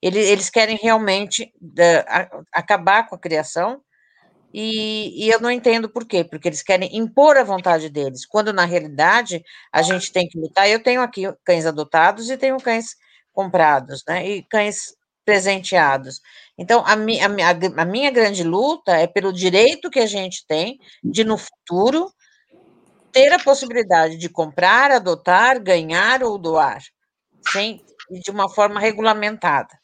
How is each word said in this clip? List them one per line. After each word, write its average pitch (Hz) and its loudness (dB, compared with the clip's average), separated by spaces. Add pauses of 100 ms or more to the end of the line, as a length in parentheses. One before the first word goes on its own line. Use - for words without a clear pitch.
Ele-, 208 -2
eles 196 2
querem 220 0
realmente, 214 -2 (240)
eh, 170 4
a-, 170 -4 (100)
acabar 190 0
com - -14
a 180 -18
criação, 170 -4 (760)
e, 214 -6
e 214 0
eu 220 2
não 240 -2
entendo 226 0
por 226 -10
quê, 180 -2
porque 160 -8
eles - -6
querem 185 -2
impor 269 4
a 262 4
vontade 180 -2
deles, 139 -8
quando, 214 -2
na 185 2
realidade, 170 0 (260)
a - 0
gente 180 -2
tem 175 0
que 165 -12
lutar. 190 0
Eu 226 0
tenho 247 0
aqui 233 -6 (200)
cães 165 0
adotados 165 0
e 262 -6
tenho 262 0
cães 226 -4 (380)
comprados, 151 0
né? 170 -4
E 196 -8
cães 208 -4 (300)
presenteados. 185 0 (360)
Então, 180 2
a 208 4
mi-, 214 -2
a 185 0
mi-, 202 -2
a 175 4
gr-, 175 -2
a 165 0
minha 226 -2
grande 202 2
luta 196 0
é 165 2
pelo 190 -4
direito 190 2
que 269 -2
a 233 2
gente 196 -10
tem 180 -6 (240)
de, 220 -2
no 214 -2
futuro, 269 -4 (1000)
ter 277 6
a 359 4
possibilidade 226 0
de 165 -10
comprar, 180 2
adotar, 214 2
ganhar 185 0
ou 214 -4
doar, 151 -2 (680)
sem, 208 -6 (260)
e 180 -16
de 202 -10
uma 196 -2
forma 208 0
regulamentada. 208 -2